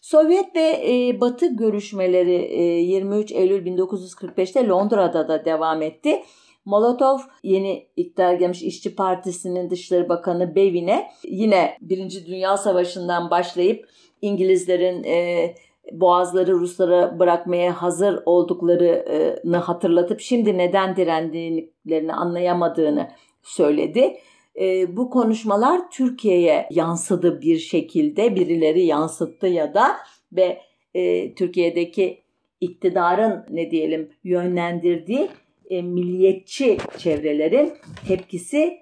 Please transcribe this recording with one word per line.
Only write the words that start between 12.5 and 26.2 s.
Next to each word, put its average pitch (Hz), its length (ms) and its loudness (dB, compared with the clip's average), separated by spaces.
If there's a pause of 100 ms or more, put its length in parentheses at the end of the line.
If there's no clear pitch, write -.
Savaşı'ndan 175 760 -2
başlayıp 180 580 0 (320)
İngilizlerin, 185 840 0
e, 175 520 -2 (360)
boğazları 180 600 2
Ruslara 175 680 2
bırakmaya 175 600 0
hazır 175 440 0
olduklarını 175 1300 2
hatırlatıp 175 640 0
şimdi 214 380 0
neden 185 380 0
direndiklerini 160 1160 -4
anlayamadığını 170 960 0 (360)
söyledi. 156 720 0 (420)
E, 185 380 0
bu 247 120 -4
konuşmalar 226 840 0
Türkiye'ye 180 800 2